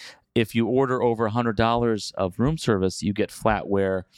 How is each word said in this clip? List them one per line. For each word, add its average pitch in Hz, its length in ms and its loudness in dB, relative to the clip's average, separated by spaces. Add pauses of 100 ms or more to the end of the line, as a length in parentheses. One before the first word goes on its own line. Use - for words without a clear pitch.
(340)
if 117 220 0
you 113 120 2
order 127 360 2
over 117 240 0
a 104 40 -2
hundred 117 260 0
dollars 113 600 0
of 92 220 -2
room 147 180 2
service, 95 460 0
you 104 100 0
get 98 160 -2
flatware 98 760 0 (140)